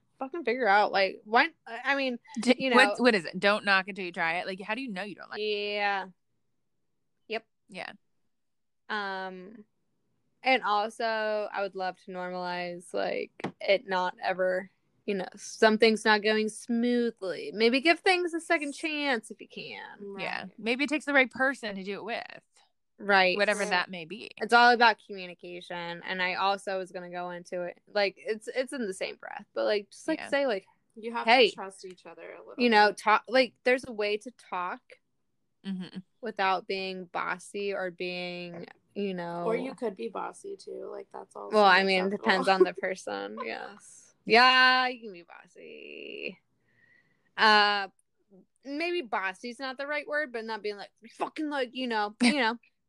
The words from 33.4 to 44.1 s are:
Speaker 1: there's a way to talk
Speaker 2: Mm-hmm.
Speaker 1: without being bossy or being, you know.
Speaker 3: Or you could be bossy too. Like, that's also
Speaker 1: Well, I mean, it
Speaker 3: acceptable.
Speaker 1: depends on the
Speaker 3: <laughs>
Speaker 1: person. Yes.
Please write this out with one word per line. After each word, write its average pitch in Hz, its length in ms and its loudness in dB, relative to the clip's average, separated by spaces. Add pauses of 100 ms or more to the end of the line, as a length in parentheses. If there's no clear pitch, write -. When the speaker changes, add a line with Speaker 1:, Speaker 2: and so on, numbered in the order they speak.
Speaker 1:
there's 254 240 2
a 247 60 -12
way 208 240 -2
to 233 140 -12 (180)
talk 185 320 -6 (840)
Speaker 2:
Mm-hmm. 185 340 -8 (200)
Speaker 1:
without 196 480 -2
being 190 380 -6
bossy 185 680 -6
or 185 160 -4
being, 175 800 -8 (280)
you 202 180 -4
know. 170 320 -6
Speaker 3:
Or - 100 0
you 254 200 -6
could 214 200 -6
be 226 140 -8
bossy 185 480 -10
too. 190 340 -14
Like, 202 220 -14
that's - 240 -16
also 208 180 -8
Speaker 1:
Well, 214 80 6
I 190 220 8
mean, 185 180 2
it 190 40 -2
Speaker 3:
acceptable. 196 180 -6
Speaker 1:
depends 190 240 2
on 190 140 4
the 180 100 0
Speaker 3:
<laughs> - 0 -
Speaker 1:
person. 196 720 -8
Yes. - 680 -14 (120)